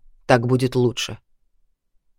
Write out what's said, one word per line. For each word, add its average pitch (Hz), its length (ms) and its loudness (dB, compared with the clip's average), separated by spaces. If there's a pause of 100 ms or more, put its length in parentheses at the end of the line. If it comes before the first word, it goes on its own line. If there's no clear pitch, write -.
(260)
Так 120 200 4
будет 127 300 0
лучше». 120 420 -2 (1000)